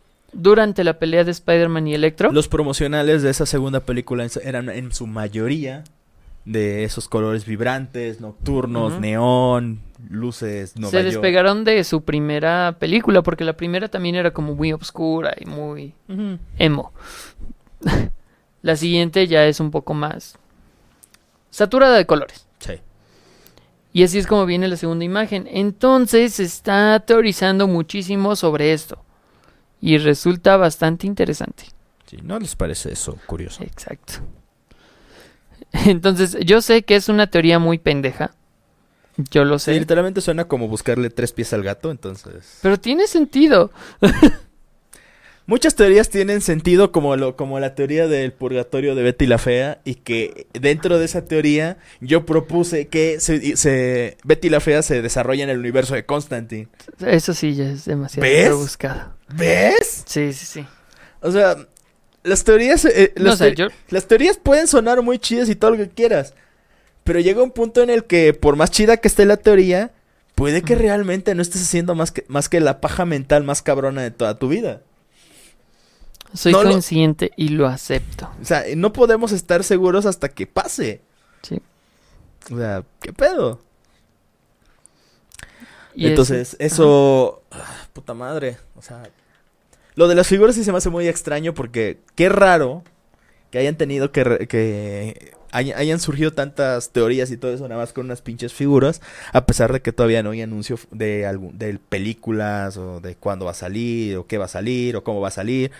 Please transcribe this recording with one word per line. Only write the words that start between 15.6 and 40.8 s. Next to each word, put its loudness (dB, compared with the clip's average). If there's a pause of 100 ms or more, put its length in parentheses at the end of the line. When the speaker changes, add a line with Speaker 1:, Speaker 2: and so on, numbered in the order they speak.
Speaker 2:
Ujú. -10 (180)
Speaker 1:
emo. -2 (880)
<laughs> -2 (500)
La 0
siguiente 0
ya 4
es 2
un -2
poco -6
más -8 (1120)
saturada 4
de 4
colores. -2 (120)
Speaker 2:
Sí. -12 (1200)
Speaker 1:
Y 6
así 2
es 0
como 2
viene 0
la -4
segunda -4
imagen. -4
Entonces 2
se -2
está 2
teorizando 2
muchísimo -2
sobre 0
esto. -8 (840)
Y 2
resulta 2
bastante 0
interesante. -6 (420)
Speaker 2:
Sí, -20
¿no -10
les -10
parece -6
eso -10 (100)
curioso? -12
Speaker 1:
Exacto. -16 (1600)
<laughs> -
Entonces, 2
yo 6
sé 4
que 4
es 0
una 2
teoría 4
muy 2
pendeja. -4 (1000)
Yo 4
lo 0
sé. -2
Speaker 2:
Sí, 2
literalmente 0
suena -4
como -4
buscarle -4